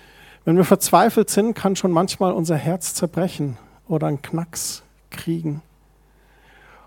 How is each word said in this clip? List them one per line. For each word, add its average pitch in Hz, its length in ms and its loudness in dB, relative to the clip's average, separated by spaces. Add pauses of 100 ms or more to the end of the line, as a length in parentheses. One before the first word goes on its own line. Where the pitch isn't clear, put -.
(460)
Wenn 160 100 4
wir 185 80 6
verzweifelt 202 680 4
sind, 220 240 0
kann 196 220 0
schon 185 160 0
manchmal 180 400 0
unser 170 240 0
Herz 160 380 -4
zerbrechen 160 640 -4 (300)
oder 156 200 -2
einen 147 140 -4
Knacks - 600 -8 (260)
kriegen. 160 520 -6 (1300)